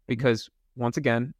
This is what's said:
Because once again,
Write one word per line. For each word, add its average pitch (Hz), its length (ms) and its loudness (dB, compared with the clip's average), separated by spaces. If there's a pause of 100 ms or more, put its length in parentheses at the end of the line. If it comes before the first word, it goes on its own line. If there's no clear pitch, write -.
Because 120 420 0 (240)
once 120 220 -2
again, 127 440 0